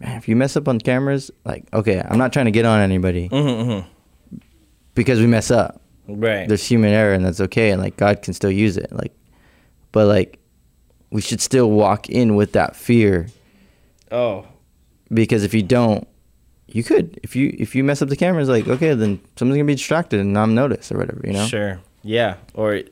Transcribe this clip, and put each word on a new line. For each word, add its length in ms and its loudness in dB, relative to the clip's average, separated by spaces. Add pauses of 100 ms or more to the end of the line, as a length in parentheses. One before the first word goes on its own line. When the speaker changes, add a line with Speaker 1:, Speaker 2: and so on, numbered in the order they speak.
Speaker 1:
"Man, 180 -10
if 100 -10
you 80 2
mess 220 0
up 100 -4
on 100 0
cameras, 520 -2 (160)
like, 260 -8
okay, 320 0
I'm 140 0
not 160 0
trying 100 2
to 60 2
get 160 2
on 160 4
anybody 480 0
Speaker 2:
Mm-hmm, 400 -2
mm-hmm. 180 -6 (1080)
Speaker 1:
because 260 2
we 60 4
mess 240 2
up. 300 0 (260)
Speaker 2:
Right. 400 -4
Speaker 1:
There's 200 0
human 260 4
error, 220 2
and 100 0
that's 160 -2
okay, 300 0
and, 100 0
like, 160 -6
God 240 2
can 140 -8
still 160 -2
use 260 0
it." 160 -8
Like, 220 -8 (800)
but, 140 4
like, 320 0 (720)
we 120 -4
should 180 -4
still 300 2
walk 400 2
in 260 2
with 160 2
that 240 0
fear. 520 2 (840)
Speaker 2:
Oh. 360 -4 (640)
Speaker 1:
Because 320 0
if 100 -4
you 80 2
don't, 440 0 (600)
you 160 -6
could. 400 -2
If 140 -10
you, 220 0
if 160 -6
you 100 0
mess 160 0
up 80 -2
the 80 -4
cameras, 320 0
like, 180 2
okay, 280 0
then 260 -2 (160)
someone's 220 0
gonna 80 0
be 80 0
distracted 460 -2
and 120 -2
not 160 2
notice 420 0
or 60 -6
whatever, 280 -6
you 100 -6
know? 120 -2
Speaker 2:
Sure. 340 -6 (220)
Yeah, 340 -2 (180)
or, 260 -2 (120)